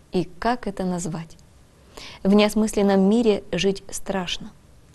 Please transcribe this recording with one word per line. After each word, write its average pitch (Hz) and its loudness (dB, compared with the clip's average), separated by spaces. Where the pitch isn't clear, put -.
И 170 0
как 240 -2
это 190 -6
назвать? 165 -6
В 190 4
неосмысленном 208 4
мире 208 4
жить 190 -2
страшно. 190 -6